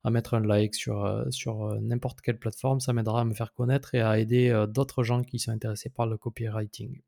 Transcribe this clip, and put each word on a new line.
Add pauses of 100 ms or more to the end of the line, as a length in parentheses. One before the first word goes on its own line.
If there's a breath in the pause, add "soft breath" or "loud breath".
à
mettre
un
like
sur,
euh,
sur,
euh,
n'importe
quelle
plateforme.
Ça
m'aidera
à
me
faire
connaître
et
à
aider,
euh,
d'autres
gens
qui
sont
intéressés
par
le
copywriting.